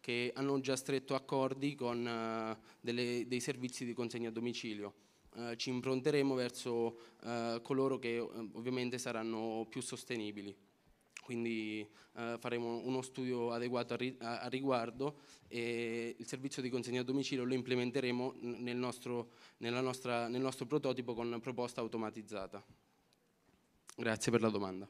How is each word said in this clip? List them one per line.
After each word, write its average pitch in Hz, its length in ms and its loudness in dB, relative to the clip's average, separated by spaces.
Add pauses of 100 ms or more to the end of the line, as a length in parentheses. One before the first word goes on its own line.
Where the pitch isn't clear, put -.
che 120 320 0
hanno 139 260 2
già 135 160 2
stretto 135 380 0
accordi 135 600 0
con, 120 320 0
eh, 113 500 -2 (240)
delle, 120 460 0
dei 123 120 0
servizi 123 460 -4
di 117 80 -2
consegna 117 360 -2
a - 20 -4
domicilio. 113 640 -4 (420)
Eh, 117 200 -4
ci 131 140 -2
impronteremo 131 640 4
verso, 120 640 0 (240)
eh, 117 400 -2
coloro 135 380 2
che, 117 160 0
eh, 113 380 -4
ovviamente 123 440 0
saranno 113 720 -2
più 127 120 -6
sostenibili. 104 760 -6 (640)
Quindi, 110 680 -2 (280)
eh, 117 240 -2
faremo 117 440 0
uno 127 200 0
studio 123 480 0
adeguato 120 420 0
a 117 40 0
ri-, 127 240 -2
a, 117 180 -4
a 120 80 -4
riguardo 131 720 2 (280)
e 117 680 0
il 117 80 -8
servizio 135 380 -4
di 127 60 0
consegna 123 320 2
a - 20 0
domicilio 131 400 2
lo 127 100 4
implementeremo 123 840 4
n-, 120 240 -4
nel 120 140 0
nostro, 123 560 -2 (240)
nella 117 240 2
nostra, 123 460 2
nel 123 140 2
nostro 131 240 0
prototipo 127 480 0
con 117 260 0
proposta 120 420 -2
automatizzata. 104 840 -4 (1300)
Grazie 117 360 2
per 117 80 6
la 110 100 6
domanda. 98 400 -2